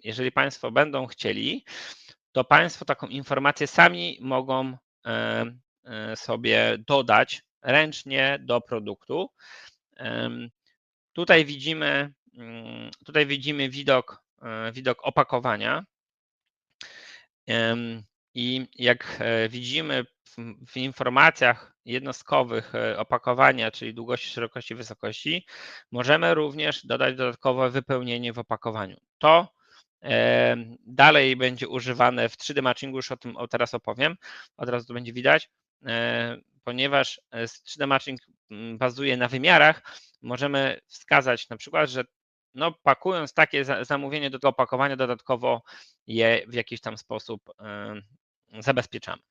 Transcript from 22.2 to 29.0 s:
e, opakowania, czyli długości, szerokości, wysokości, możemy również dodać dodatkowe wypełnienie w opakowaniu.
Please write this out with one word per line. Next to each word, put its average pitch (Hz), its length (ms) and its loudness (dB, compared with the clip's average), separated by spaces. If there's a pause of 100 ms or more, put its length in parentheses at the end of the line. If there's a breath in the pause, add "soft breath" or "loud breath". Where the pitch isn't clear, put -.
e, 110 240 -2
opakowania, 123 720 2
czyli 117 240 -12
długości, 117 360 -6
szerokości, 117 440 -10
wysokości, 120 720 -8 (460 loud breath)
możemy 151 420 2
również 151 520 -2
dodać 131 300 0
dodatkowe 127 540 0
wypełnienie 123 640 -4
w 117 60 -10
opakowaniu. 107 580 -6 (220)